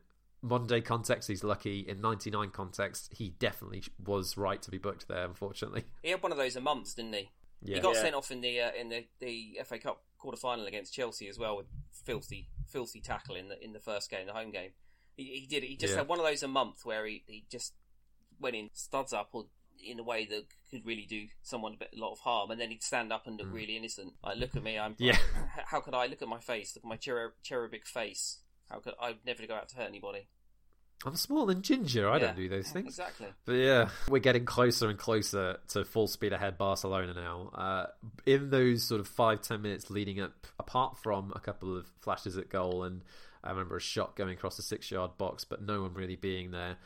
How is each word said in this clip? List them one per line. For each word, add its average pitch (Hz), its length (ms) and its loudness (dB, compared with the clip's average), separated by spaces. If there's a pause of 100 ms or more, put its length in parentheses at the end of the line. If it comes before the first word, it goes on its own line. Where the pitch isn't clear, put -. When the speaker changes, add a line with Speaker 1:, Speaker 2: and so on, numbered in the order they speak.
(420)
Speaker 1:
modern 120 260 2
day 117 140 6
context, 117 460 2
he's 98 160 -2
lucky. 101 380 0
In 98 180 -6
ninety-nine 104 520 0
context, - 600 -4
he 101 180 -6
definitely 98 520 -2 (200)
was 98 340 0
right 98 240 0
to - 100 -12
be 95 60 -4
booked 98 320 -6
there, 90 160 -2
unfortunately. 98 580 -6 (180)
Speaker 2:
He 165 100 0
had 185 120 -2
one 180 80 2
of 156 60 -2
those 127 180 2
a 127 60 -6
month, 135 340 -2
didn't 113 180 -8
he? 98 180 -4 (300)
Speaker 1:
Yeah. 98 140 -2
Speaker 2:
He 131 60 2
got 185 140 6
Speaker 3:
Yeah. 185 80 4
Speaker 2:
sent 156 120 4
off 135 160 -4
in 127 80 -6
the, 120 220 0
uh, 120 180 2
in 117 80 -6
the, 117 180 -6 (140)
the 113 400 -8
F 127 140 -8
A 113 60 -6
Cup 120 220 -6 (160)
quarter-final 120 480 -4
against 98 280 -8
Chelsea 113 340 -4
as 101 100 -12
well, 107 200 -2
with 95 100 -8 (240)
filthy, - 560 -6 (200)
filthy 117 340 -6
tackle 104 340 -6
in 92 140 -8
the, 98 120 -10
in 110 120 -12
the 107 80 -12
first 104 280 -4
game, 95 180 -6
the 101 60 -8
home 110 180 -6
game. 95 200 -6 (460)
He, 135 80 -10 (160)
he 135 40 -16
did 139 180 -2
it. 131 40 -6
He 135 80 -8
just 156 160 0
Speaker 1:
Yeah. 190 80 2
Speaker 2:
had 143 80 0
one 170 120 2
of 160 60 4
those 147 180 2
a 139 40 -2
month 131 380 0
where 110 200 -2
he, 107 220 -8
he 107 240 -16
just - 220 -10 (680)
went 127 160 -2
in 107 180 -6
studs - 400 -4
up 104 200 -2
or 110 120 -6 (380)
in 117 160 -10
a 113 40 -6
way 113 240 0
that 104 180 -4 (240)
could 113 160 -10
really 110 220 -6
do 104 180 -6 (160)
someone 110 320 -6
a - 40 -18
bit, - 180 -10
a 110 40 -10
lot 107 120 -4
of 110 80 -12
harm, 113 320 2
and 117 100 -4
then 113 80 -4
he'd 110 140 -10
stand 117 280 0
up 110 140 -4
and 110 140 -8
look 98 80 -6
Speaker 1:
Mm. 95 60 -6
Speaker 2:
really 110 240 -6
innocent. 110 360 -10 (100)
Like, 101 140 -4
"Look 123 180 -2
at 113 60 -2
me, 110 160 -2
I'm, 107 220 -2
Speaker 1:
Yeah. 120 140 10
Speaker 2:
h-, - 520 8
how 151 140 2
could 135 160 -4
I 123 100 4
look 135 160 -4
at 127 60 -6
my 113 120 -4
face? 110 360 -6
Look 117 100 -16
at - 20 -10
my 113 100 -6
cherub-, 117 440 -2
cherubic 117 460 -4
face. - 540 -6 (280)
How 110 100 -10
could, 117 220 -8
I'd 117 240 -6
never 113 220 -4
go 110 80 -4
out 104 140 -6
to 123 80 -16
hurt 113 100 -4
anybody." 101 400 -8 (800)
Speaker 1:
I'm 143 100 -4
small 277 360 2
and 185 120 2
ginger. 131 460 4
I 131 80 6
Speaker 2:
Yeah, - 100 4
Speaker 1:
don't 104 100 -2
do 92 120 0
those 95 220 -2
things. 185 160 -4
Speaker 2:
exactly. 117 400 -8 (180)
Speaker 1:
But 123 80 0
yeah, 127 360 8 (200)
we're 135 100 8
getting 123 260 6
closer 120 440 6
and 101 80 0
closer 101 600 2 (100)
to 98 160 2
full 110 220 4
speed 98 260 0
ahead 95 240 0
Barcelona 95 560 2
now. 87 400 -6
Uh, 92 320 0 (400)
in 139 240 6
those 127 340 6
sort 110 160 0
of 98 80 -4
five, 113 340 4
ten 107 200 -2
minutes 104 300 -4
leading 101 280 -2
up, - 280 -6 (120)
apart - 380 2
from 98 380 -2
a - 40 -6
couple 95 380 -4
of 87 80 -8 (160)
flashes 95 340 -2
at 92 140 -4
goal, 90 340 2
and 90 200 -6 (400)
I - 80 -4
remember 92 260 -2
a 90 40 -4
shot - 340 -2
going 95 160 -2
across 90 260 -4
the - 60 -8
six-yard 92 560 -4
box, - 260 -2
but - 160 -6
no 104 220 0
one 92 100 -4
really 92 220 -4
being 92 340 -2
there. 90 360 -4